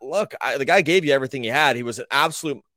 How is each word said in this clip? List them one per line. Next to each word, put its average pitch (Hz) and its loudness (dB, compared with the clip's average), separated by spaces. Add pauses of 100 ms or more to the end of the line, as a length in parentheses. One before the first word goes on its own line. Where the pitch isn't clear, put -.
look, 165 -4
I, 127 -2
the 139 -2
guy 170 4
gave 170 2
you 143 2
everything 131 -2
he 110 -4
had. 139 2
He 123 -6
was 120 -6
an 131 -10
absolute 151 -2 (140)